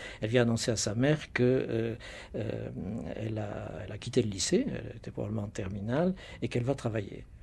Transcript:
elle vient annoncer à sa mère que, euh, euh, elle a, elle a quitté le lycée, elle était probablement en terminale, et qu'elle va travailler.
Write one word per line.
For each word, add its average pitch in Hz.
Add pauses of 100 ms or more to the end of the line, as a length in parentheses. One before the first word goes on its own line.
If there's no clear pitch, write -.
(220)
elle 107
vient 123
annoncer 117
à 107
sa 104
mère 147
que, 123
euh, 117 (400)
euh, 110 (480)
elle 110
a, 104 (140)
elle 98
a 104
quitté 123
le 110
lycée, 175
elle -
était -
probablement 107
en 101
terminale, 110 (260)
et 120
qu'elle 123
va 135
travailler. 107 (180)